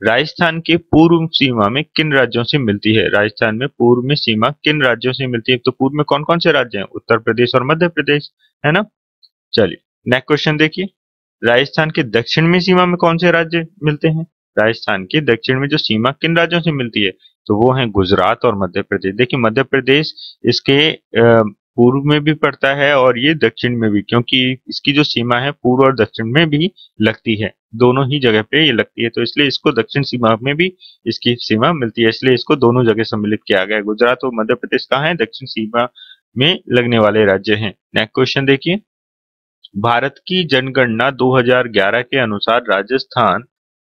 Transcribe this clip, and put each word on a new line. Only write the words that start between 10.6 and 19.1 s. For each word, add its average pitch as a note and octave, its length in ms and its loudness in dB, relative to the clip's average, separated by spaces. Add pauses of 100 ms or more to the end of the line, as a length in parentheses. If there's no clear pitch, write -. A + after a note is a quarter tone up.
राजस्थान C3+ 460 0
के D#3+ 120 -2
दक्षिण A#2+ 440 0
में F3 140 4
सीमा F3+ 260 2
में F3 100 0
कौन E3+ 220 0
से F3 120 2
राज्य E3 360 -2 (160)
मिलते D3+ 260 0
हैं? D#3+ 180 -2 (320)
राजस्थान G#2+ 460 0
के C#3+ 160 -2
दक्षिण C3 400 -2
में C#3 80 -4
जो D3+ 80 -2
सीमा A2+ 340 0
किन D#3+ 260 -2
राज्यों E3+ 240 0
से E3 120 -2
मिलती A#2+ 300 -4
है? F#2+ 80 0 (360)
तो G#2+ 100 0
वो A#2+ 160 4
हैं B2+ 180 -2
गुजरात F#2+ 540 0
और A#2 100 2
मध्य F#2+ 280 -4
प्रदेश। F#2+ 320 -4